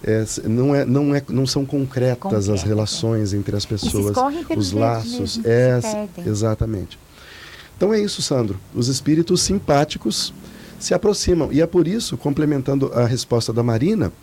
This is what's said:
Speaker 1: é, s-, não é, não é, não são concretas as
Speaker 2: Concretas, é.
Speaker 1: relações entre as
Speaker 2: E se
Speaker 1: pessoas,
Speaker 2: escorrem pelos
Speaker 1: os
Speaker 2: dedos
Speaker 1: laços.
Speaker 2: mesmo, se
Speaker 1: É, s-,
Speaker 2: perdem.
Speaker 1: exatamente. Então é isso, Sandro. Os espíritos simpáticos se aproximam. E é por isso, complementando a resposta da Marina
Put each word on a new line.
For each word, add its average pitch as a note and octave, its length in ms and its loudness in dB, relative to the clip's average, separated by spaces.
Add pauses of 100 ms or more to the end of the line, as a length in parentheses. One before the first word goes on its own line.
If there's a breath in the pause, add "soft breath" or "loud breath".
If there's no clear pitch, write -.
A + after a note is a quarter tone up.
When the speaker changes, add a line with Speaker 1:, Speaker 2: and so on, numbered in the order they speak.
Speaker 1:
é, A2 180 2
s-, - 260 -4
não B2 260 2
é, C#3 120 2
não C#3+ 300 2
é, C#3 140 0
não C3 180 0
são C#3 180 0
concretas C3 640 -2
as G#2 140 2
Speaker 2:
Concretas, G2 180 0
é. F#2+ 40 0
Speaker 1:
relações G#2+ 640 0
entre G2+ 220 -2
as G#2 80 -2
Speaker 2:
E - 40 -8
se - 20 -
Speaker 1:
pessoas, G2+ 380 0
Speaker 2:
escorrem C#4 360 0
pelos - 240 -2
Speaker 1:
os - 60 -2
Speaker 2:
dedos A2 140 2
Speaker 1:
laços. A#2 240 -2
Speaker 2:
mesmo, B3 160 -4
se A3+ 200 -6
Speaker 1:
É, A#2+ 300 4
s-, G#3+ 180 -2
Speaker 2:
perdem. F3 360 -8
Speaker 1:
exatamente. G#2+ 680 -2 (760 loud breath)
Então G3+ 160 2
é G#3+ 60 2
isso, G3+ 240 -2
Sandro. A2 340 0 (160)
Os A#2+ 140 0
espíritos D#3 540 2
simpáticos - 920 0 (460 loud breath)
se - 160 -2
aproximam. F3+ 560 2
E C#3+ 100 4
é E3 60 4
por E3 200 4
isso, G3 300 -4
complementando C#3+ 760 0
a A#2+ 100 4
resposta A#2 480 0
da A#2 80 2
Marina A#2+ 500 2 (120)